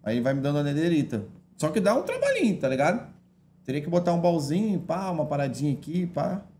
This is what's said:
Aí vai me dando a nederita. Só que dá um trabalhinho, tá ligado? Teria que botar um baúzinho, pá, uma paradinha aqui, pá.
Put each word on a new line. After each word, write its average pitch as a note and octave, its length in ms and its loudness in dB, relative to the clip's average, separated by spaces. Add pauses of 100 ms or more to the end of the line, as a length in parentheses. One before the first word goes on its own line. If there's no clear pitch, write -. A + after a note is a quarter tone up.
Aí A#2 160 0
vai C3+ 140 2
me C#3 80 0
dando C#3+ 180 0
a D3 40 0
nederita. C#3+ 600 0 (300)
Só D3+ 140 0
que - 100 0
dá G3+ 160 4
um C#4+ 80 0
trabalhinho, B4 560 0
tá C3+ 80 0
ligado? D3 420 0 (540)
Teria C3+ 160 -4
que D3 100 -6
botar F3 220 2
um E3+ 80 2
baúzinho, E3+ 640 2
pá, F#3 300 -4
uma D#3 140 -2
paradinha C#3+ 460 -2
aqui, E3+ 340 -2
pá. F#3 400 -4 (140)